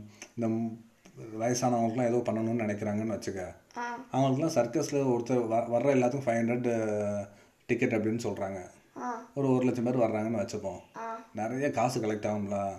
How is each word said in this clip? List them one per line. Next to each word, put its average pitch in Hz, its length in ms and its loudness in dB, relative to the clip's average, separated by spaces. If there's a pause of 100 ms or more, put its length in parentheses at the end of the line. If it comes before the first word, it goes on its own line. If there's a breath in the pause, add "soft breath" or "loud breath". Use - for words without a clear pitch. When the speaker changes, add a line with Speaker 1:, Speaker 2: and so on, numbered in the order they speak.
(360 loud breath)
Speaker 1:
இந்த 113 120 -2
ம்-, 113 320 -2 (600)
வயசானவங்களுக்குலாம் 120 680 2
ஏதோ 120 240 2
பண்ணணும்னு 113 340 0
நினைக்கிறாங்கன்னு 104 480 -2
வச்சுக்க. 92 420 -6 (220)
Speaker 2:
ஆ. 240 180 -6 (160)
Speaker 1:
அவங்களுக்குலாம் 131 480 2
சர்க்கஸ்ல 139 460 0
ஒருத்தர் 123 340 2
வ-, 113 300 0
வர்ற 127 240 4
எல்லாத்துக்கும் 127 320 2
ஃபைவ் 117 140 2
ஹண்ட்ரட் 110 880 0 (400 soft breath)
டிக்கெட் 117 260 2
அப்படின்னு 110 300 2
சொல்றாங்க. 98 380 -4 (380)
Speaker 2:
ஆ. 247 260 -6 (100)
Speaker 1:
ஒரு, 135 200 4
ஒரு 127 100 2
லட்சம் 120 180 2
பேர் 127 140 2
வர்றாங்கன்னு 110 420 2
வச்சுப்போம். 98 400 -6 (180)
Speaker 2:
ஆ. 226 100 -8 (240)
Speaker 1:
நிறைய 123 380 -2
காசு 117 280 2
கலெக்ட் 107 260 0
ஆகும்ல. 101 540 -2